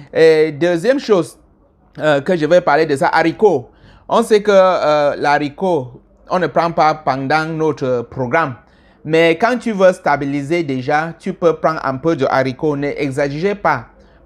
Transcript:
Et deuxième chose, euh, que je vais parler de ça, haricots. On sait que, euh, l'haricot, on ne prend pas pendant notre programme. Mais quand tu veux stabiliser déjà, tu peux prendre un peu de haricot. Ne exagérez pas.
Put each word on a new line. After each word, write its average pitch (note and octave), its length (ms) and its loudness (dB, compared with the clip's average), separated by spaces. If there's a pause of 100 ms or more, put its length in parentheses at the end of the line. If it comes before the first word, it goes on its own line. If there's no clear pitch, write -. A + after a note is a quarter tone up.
(120)
Et D#3+ 400 4
deuxième F3 480 0
chose, F3+ 360 0 (640)
euh, C#3+ 220 0
que F#3 160 0
je D3+ 100 0
vais F3 140 4
parler D#3+ 260 2
de D3+ 80 -2
ça, D3+ 140 0
haricots. D#3+ 640 2 (380)
On A3 140 2
sait A3 180 2
que, G#3 140 0
euh, D3+ 640 2
l'haricot, C#3+ 840 -2 (300)
on F3+ 80 0
ne E3+ 80 0
prend E3+ 240 0
pas D#3 240 2
pendant C#3 500 -2
notre D3 580 -4
programme. C3 520 -4 (520)
Mais E3 260 2
quand A#3 260 0
tu A#3 140 -6
veux F#3+ 200 4
stabiliser C#3+ 680 -4
déjà, D3 560 -4
tu F#3+ 160 -8
peux D#3+ 220 0
prendre D#3+ 280 -2
un C3 140 -4
peu E3 180 0
de C3 80 -2
haricot. C3+ 500 -2
Ne C#3+ 120 -6
exagérez C#3+ 680 -4
pas. D3+ 340 -2 (380)